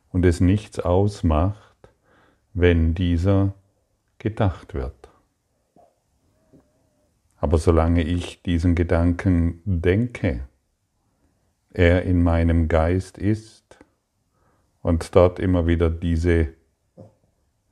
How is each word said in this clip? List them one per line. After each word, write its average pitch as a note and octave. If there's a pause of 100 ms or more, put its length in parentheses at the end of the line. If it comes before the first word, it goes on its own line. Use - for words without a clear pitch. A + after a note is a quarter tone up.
(100)
und F2+
es F2
nichts G2
ausmacht, F#2 (800)
wenn E2+
dieser F#2 (640)
gedacht G#2
wird. C2 (2250)
Aber D#2+
solange E2
ich E2+
diesen F2
Gedanken E2+
denke, F2+ (1200)
er F2+
in F2+
meinem E2+
Geist E2
ist G#2+ (1040)
und E2+
dort F2+
immer F2+
wieder E2
diese E2 (1200)